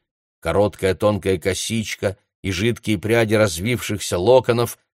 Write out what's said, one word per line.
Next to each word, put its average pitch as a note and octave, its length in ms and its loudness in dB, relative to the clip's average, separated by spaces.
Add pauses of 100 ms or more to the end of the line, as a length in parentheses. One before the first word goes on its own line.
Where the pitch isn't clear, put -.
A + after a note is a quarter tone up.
(400)
Короткая F#2+ 540 0
тонкая F#2+ 440 0
косичка G2+ 760 -4 (260)
и F#2 80 -4
жидкие G#2+ 480 -2
пряди A2 360 0
развившихся G#2 840 -2
локонов A#2+ 600 4 (220)